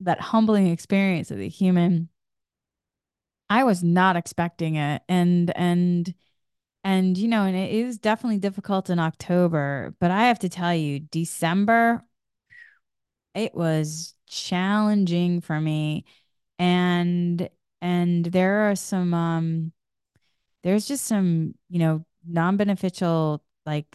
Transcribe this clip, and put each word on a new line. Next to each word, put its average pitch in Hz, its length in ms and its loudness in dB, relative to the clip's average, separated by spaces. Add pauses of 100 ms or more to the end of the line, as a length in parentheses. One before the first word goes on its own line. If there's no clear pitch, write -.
that 175 200 -2
humbling 214 460 4
experience 180 640 0
of - 80 -8
the 98 100 -8
human. 175 600 2 (1400)
I 233 160 2
was 185 180 2
not 180 340 2
expecting 165 600 -4
it. 147 320 -2
And, 175 480 2
and, 175 560 0 (720)
and, 185 340 2
you 220 100 -2
know, 220 160 2
and 190 120 0
it 190 160 -4
is 233 260 -4
definitely 214 400 -2
difficult 196 520 -4
in 175 80 0
October, 160 1000 -2
but 175 100 2
I 214 180 2
have 233 120 2
to 185 80 -4
tell 175 260 -2
you, 147 260 -2
December, 202 1000 0 (1300)
it 214 200 -6
was 156 600 -2 (120)
challenging 185 1120 0
for 156 200 -4
me. 151 440 -2 (540)
And, 175 920 0 (320)
and 175 440 0
there 190 460 2
are 196 60 0
some, 180 360 -2
um, 165 600 -2 (880)
there's 202 240 0
just 277 180 -6
some, 170 500 0 (140)
you 180 100 -4
know, 160 260 0 (220)
non-beneficial, 170 1160 -2 (240)
like, 151 280 -6